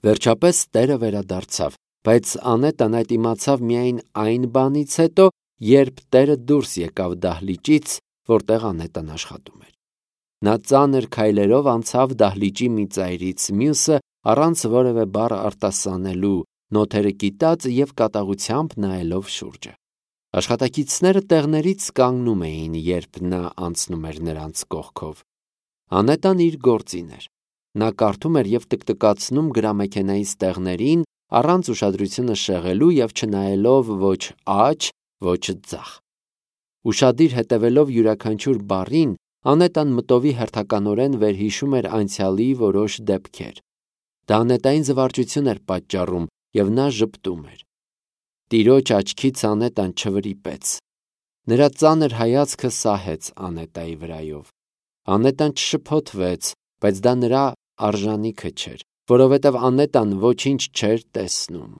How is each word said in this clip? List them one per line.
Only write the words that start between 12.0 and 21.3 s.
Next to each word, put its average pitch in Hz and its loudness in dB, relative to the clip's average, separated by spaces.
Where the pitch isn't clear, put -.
դահլիճի 101 0
մի 107 0
ծայրից 90 -6
մյուսը, 143 0
առանց 147 2
որևէ 117 2
բառ 110 -2
արտասանելու, 98 -2
նոթերը 104 2
կիտած 135 0
և 139 0
կատաղությամբ 110 -2
նայելով 92 -4
շուրջը։ - -14
Աշխատակիցները 135 0
տեղներից 156 2